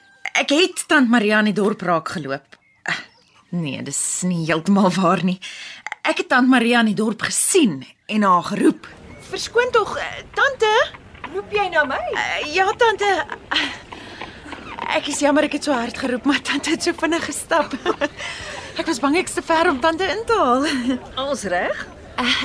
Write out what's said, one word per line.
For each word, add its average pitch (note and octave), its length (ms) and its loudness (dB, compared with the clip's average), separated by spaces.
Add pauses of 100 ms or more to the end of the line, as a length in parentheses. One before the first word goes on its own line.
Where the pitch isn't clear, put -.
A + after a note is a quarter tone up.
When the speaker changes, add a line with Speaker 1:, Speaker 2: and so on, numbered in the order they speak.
(340)
Speaker 1:
ek C4+ 160 0
het F4+ 380 2
tant C#4 220 6
Maria G#3+ 280 4
in G#3+ 60 4
die G#3+ 80 2 (100)
dorp - 180 0
raak E3+ 280 0
geloop. C#3+ 480 -8 (280)
Eh, - 100 -2 (560)
nee, C#3+ 320 -4
dis - 400 -4
nie F3 240 0
heeltemal F3+ 440 4
waar F3+ 340 2
nie. F#3 160 0 (600)
Ek D#4+ 160 0
het F#4+ 100 -4
tant B3+ 200 4
Maria A#3+ 320 4
in A3+ 60 4
die G#3 80 2
dorp A3 280 -2
gesien F#3+ 600 2 (220)
en G#3+ 160 0
haar F3+ 200 4
geroep. G#3+ 440 0 (420)
Verskoon A4+ 440 -2
tog, G#4+ 260 0
eh, F#3 240 -8 (120)
tante, A#4 580 2 (420)
Speaker 2:
Roep G4+ 180 -8
jy G4+ 160 0
na D#4+ 160 2
my? C4+ 140 -4 (160)
Speaker 1:
Eh, G3+ 400 -4
ja, F#4+ 180 2
tante. G4+ 520 2 (260)
Eh, - 1500 -8
ek D4+ 120 -4
is C#4+ 100 -4
jammer C#4+ 260 4
ek - 80 -4
het G3 120 -6
so D4 80 0
hard A#3+ 260 -2
geroep, B3+ 260 -2
maar C4 180 2
tante C#4+ 280 -2
het - 120 0
so E4+ 140 0
vinnig D#4+ 280 0
gestap. - 480 -2 (520)
<laughs> - 540 -12
Ek E4 80 -2
was D#4 120 -2
bang C#4 180 2
ek's - 180 -2
te E4+ 80 -4
ver E4 280 2
om C4 100 0
tante E4 240 2
in G4 220 -2
te A#4 80 2
haal. C4+ 300 4 (500)
Speaker 2:
Alles C#4 280 -4
reg? G3 440 -2 (300)
Speaker 1:
Eh, B3+ 280 0